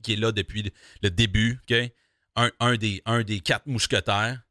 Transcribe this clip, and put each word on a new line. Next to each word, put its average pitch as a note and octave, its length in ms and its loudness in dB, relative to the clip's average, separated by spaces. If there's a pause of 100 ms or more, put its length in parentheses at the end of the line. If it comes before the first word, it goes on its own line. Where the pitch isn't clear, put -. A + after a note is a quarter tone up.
qui A#2 100 -2
est G#2 40 0
là A2+ 140 2
depuis G#2 300 -4
le, G2+ 100 -6 (300)
le G2+ 80 2
début, A2 540 2
OK ? A#2+ 280 0 (440)
Un, A#2 240 2
un A#2+ 160 4
des, G#2+ 300 -4
un A#2 180 0
des G#2 160 -4
quatre - 260 -2
mousquetaires. A2+ 840 -2